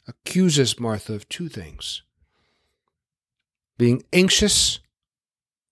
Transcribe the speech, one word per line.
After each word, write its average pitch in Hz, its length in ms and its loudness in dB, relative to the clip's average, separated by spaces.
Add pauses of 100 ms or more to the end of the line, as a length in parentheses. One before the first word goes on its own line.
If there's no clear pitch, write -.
accuses 147 720 0
Martha 110 340 -4
of 101 140 -12
two 175 200 -10
things: 80 540 -12 (1800)
being 120 240 4 (100)
anxious - 680 2 (920)